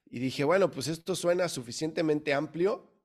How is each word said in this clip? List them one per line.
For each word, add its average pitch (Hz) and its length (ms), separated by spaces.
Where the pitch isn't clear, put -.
Y 120 120
dije, 131 240
"Bueno, 175 260
pues 131 160
esto 165 300
suena 180 320
suficientemente 151 840
amplio 160 580